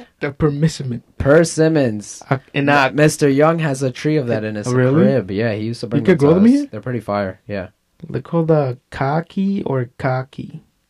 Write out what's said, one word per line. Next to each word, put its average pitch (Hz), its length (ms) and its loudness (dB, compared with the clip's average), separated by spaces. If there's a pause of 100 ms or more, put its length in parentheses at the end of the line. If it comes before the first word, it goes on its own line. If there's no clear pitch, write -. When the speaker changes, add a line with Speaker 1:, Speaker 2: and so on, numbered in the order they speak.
(200)
Speaker 1:
The 143 120 -6
persimmon. 143 720 -2 (160)
Speaker 2:
Persimmons. 151 1120 2
Speaker 1:
Uh, - 80 0 (160)
and, 143 160 0
uh, 139 240 4
Speaker 2:
Mister 151 340 2
Young 151 300 4
has 143 240 -2
a 131 80 -2
tree 151 260 -2
of 127 120 -2
that 110 140 -2
in 107 120 -6
his 104 120 -6
Speaker 1:
Oh, 127 60 0
really? 127 300 4
Speaker 2:
crib. 117 280 2
Yeah, 107 220 -2
he 107 140 -4
used 117 140 -6
to 120 60 -8
bring 143 140 -2
Speaker 1:
You - 60 -2
could 180 120 4
Speaker 2:
them - 0 -
to 139 60 4
Speaker 1:
grow 151 120 6
them 196 100 4
Speaker 2:
us. 240 40 8
Speaker 1:
here? 285 200 2
Speaker 2:
They're 110 100 -12
pretty 123 200 -6
fire. 101 460 -4
Yeah. 98 220 -8 (400)
Speaker 1:
They're 131 140 -8
called, 165 280 -2
uh, 139 260 0 (140)
kaki 170 760 -4
or 127 340 -4
kaki. 131 640 -6 (280)